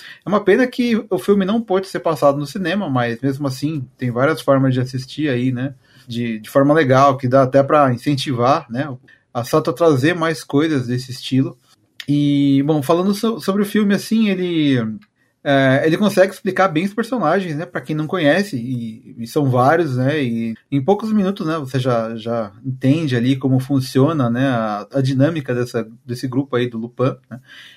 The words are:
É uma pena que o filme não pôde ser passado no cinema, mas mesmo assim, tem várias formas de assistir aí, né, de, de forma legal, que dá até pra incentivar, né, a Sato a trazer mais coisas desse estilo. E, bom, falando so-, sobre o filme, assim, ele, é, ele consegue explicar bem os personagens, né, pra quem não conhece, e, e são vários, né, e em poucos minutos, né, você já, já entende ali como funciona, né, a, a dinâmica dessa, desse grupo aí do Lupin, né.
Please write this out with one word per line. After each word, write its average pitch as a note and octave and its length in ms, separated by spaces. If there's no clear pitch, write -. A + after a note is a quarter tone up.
É - 40
uma G3+ 140
pena A3+ 260
que A#3+ 420
o F3+ 80
filme G3+ 260
não G#3+ 160
pôde F#3+ 280
ser E3+ 120
passado D3 380
no C#3+ 80
cinema, F#3 420
mas A#2+ 320
mesmo C#3 260
assim, C#3 400
tem B2+ 120
várias C#3+ 300
formas C3+ 320
de B2+ 80
assistir C3 480
aí, B2+ 220
né, C3 240
de, A#2 320
de G#2+ 100
forma C#3 240
legal, C3+ 440
que C3 120
dá C3+ 140
até C3+ 200
pra C#3 300
incentivar, C3+ 800
né, C3+ 180
a A#2 120
Sato D#3 260
a D#3+ 40
trazer D#3+ 400
mais D#3+ 300
coisas C#3+ 420
desse B2+ 240
estilo. C3+ 480
E, C#3+ 580
bom, D3+ 180
falando F3 320
so-, A3+ 260
sobre G3+ 220
o G3 40
filme, G3+ 280
assim, A3 340
ele, E3+ 480
é, C#3 440
ele D#3+ 100
consegue G3 380
explicar F#3 340
bem D#3+ 160
os G3 80
personagens, F#3+ 640
né, D#3+ 80
pra F3 160
quem D#3 160
não D3+ 100
conhece, E3 520
e, A#2 600
e A2+ 80
são C#3+ 200
vários, C3+ 500
né, C#3 260
e A#2 320
em C#3 140
poucos G3+ 300
minutos, G3 320
né, D#3+ 120
você C3+ 220
já, A#2 340
já A2+ 380
entende C3+ 540
ali B2+ 200
como C3 220
funciona, C3+ 720
né, B2 200
a, G#2+ 440
a C#3 80
dinâmica C#3 540
dessa, A#2+ 340
desse B2 240
grupo C3+ 280
aí B2 120
do A#2 80
Lupin, A#2+ 400
né. B2 100